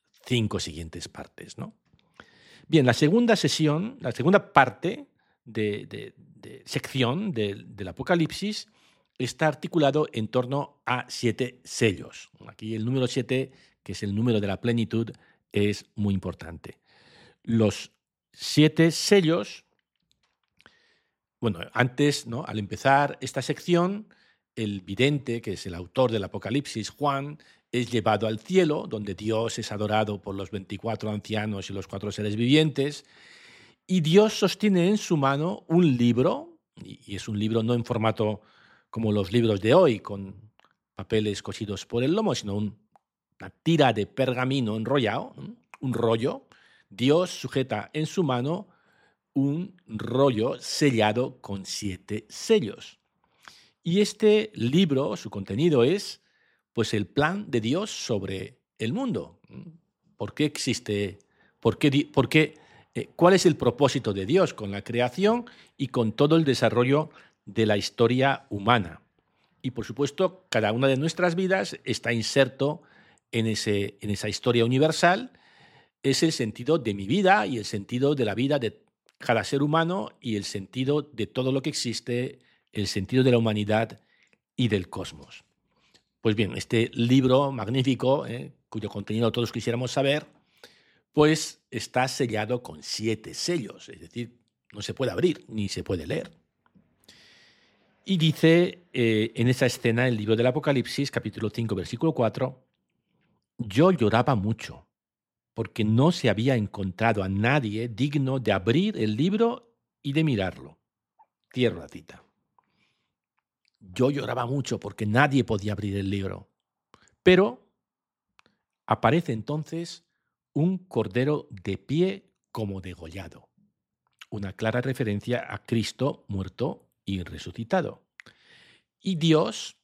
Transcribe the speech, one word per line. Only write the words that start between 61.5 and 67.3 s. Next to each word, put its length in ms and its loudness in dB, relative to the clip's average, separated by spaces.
¿Por 180 2
qué 120 4
di-, 140 2
por 240 2
qué, 260 2
eh, 220 -8
cuál 180 6
es 100 4
el 120 4
propósito 560 0
de 120 -4
Dios 300 2
con 160 -10
la 120 -8
creación 640 0
y 120 -6
con 240 0
todo 240 4
el 80 6
desarrollo 640 2